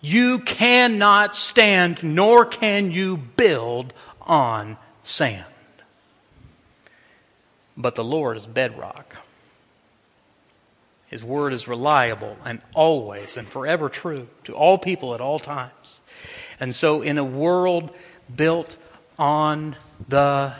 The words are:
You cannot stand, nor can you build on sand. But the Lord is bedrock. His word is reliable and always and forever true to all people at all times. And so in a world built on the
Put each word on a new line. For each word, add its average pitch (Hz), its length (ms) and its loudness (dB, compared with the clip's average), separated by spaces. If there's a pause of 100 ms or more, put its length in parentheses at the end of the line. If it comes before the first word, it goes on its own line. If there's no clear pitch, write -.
You 240 380 2
cannot 208 960 4
stand, 185 680 2
nor 202 420 6
can 202 460 -2
you 185 260 -4
build 127 760 -2 (280)
on 113 560 0 (260)
sand. 107 400 -4 (2250)
But 120 200 -4
the 113 80 -6
Lord 127 340 -4
is 107 100 -16
bedrock. 110 680 -8 (1900)
His 113 160 -16
word 139 300 -4
is 120 140 -8
reliable 120 760 0
and 117 160 -12 (120)
always 113 640 0
and 104 120 -14
forever 147 420 -4
true 139 380 -10 (180)
to - 80 -14
all 180 240 4
people 170 360 -6
at 117 80 -8
all 143 180 -4
times. 143 640 -14 (580)
And 127 140 -6
so 151 280 0
in 147 160 -2
a 143 60 -2
world 170 680 0 (420)
built 160 440 -2 (400)
on 151 580 0 (320)
the 139 520 2